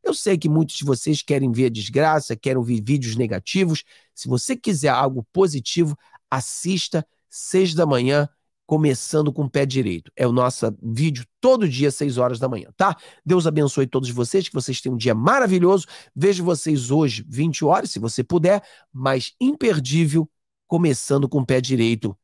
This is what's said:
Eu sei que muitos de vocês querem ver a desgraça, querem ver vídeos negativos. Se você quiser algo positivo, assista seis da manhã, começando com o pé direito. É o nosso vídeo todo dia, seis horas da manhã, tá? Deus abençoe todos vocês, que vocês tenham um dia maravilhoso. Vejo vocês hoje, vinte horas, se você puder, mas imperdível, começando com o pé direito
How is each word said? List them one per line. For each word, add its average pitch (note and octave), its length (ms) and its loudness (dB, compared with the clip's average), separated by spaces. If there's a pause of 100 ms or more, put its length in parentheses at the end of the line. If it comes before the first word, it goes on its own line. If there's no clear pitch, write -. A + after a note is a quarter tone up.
Eu F4+ 100 -2
sei F#3+ 240 0
que D#3 100 -2
muitos D#3 280 0
de C#3+ 100 -8
vocês C#3+ 380 -2
querem C3+ 280 0
ver B2 140 2
a B2 40 2
desgraça, A#2+ 640 0
querem C3 260 -2
ver A#2 220 -2
vídeos A#2+ 320 -2
negativos. B2+ 680 -2 (300)
Se - 140 -14
você B2+ 280 -2
quiser D3+ 340 0
algo C3 440 0
positivo, D#3 640 0 (320)
assista D#3+ 760 -4 (240)
seis F#3 460 0
da E3+ 100 2
manhã, C#3+ 460 2 (380)
começando D3+ 640 0
com D3 120 -4
o C3 60 -2
pé C#3+ 140 0
direito. A#2+ 520 -2
É B2+ 100 0
o A#2+ 60 2
nosso B2 340 0 (160)
vídeo B2 420 -2 (160)
todo A#3+ 300 4
dia, C3+ 220 0
seis C#3 260 -4
horas B2 220 0
da C3 100 -2
manhã, A2 260 -8
tá? F#3+ 220 2 (260)
Deus E3+ 220 2
abençoe D3 400 2
todos B2+ 240 -2
vocês, B2 400 -2
que - 60 -14
vocês B2+ 260 -4
tenham B2+ 140 -4
um - 20 -4
dia A#2 160 2
maravilhoso. F#3 720 4 (300)
Vejo F3+ 280 2
vocês D3+ 460 -2
hoje, C3+ 400 0
vinte C#3+ 340 -2
horas, F3 280 2
se - 80 -8
você A2+ 240 -4
puder, F3 400 2 (280)
mas C3+ 480 -2
imperdível, E3 880 0 (380)
começando C#3+ 640 0
com C#3+ 120 0
o A#2+ 40 -2
pé B2+ 160 2
direito A#2 640 0